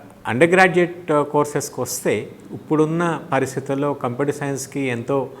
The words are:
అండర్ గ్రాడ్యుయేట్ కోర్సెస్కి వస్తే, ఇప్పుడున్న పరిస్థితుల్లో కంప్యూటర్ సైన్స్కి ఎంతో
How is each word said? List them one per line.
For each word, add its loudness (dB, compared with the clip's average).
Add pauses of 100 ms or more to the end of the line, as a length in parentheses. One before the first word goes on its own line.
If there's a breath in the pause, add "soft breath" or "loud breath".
(260)
అండర్ 4
గ్రాడ్యుయేట్ 4
కోర్సెస్కి -2
వస్తే, -2 (260)
ఇప్పుడున్న 0 (100)
పరిస్థితుల్లో 0
కంప్యూటర్ -2
సైన్స్కి -6
ఎంతో -2 (100)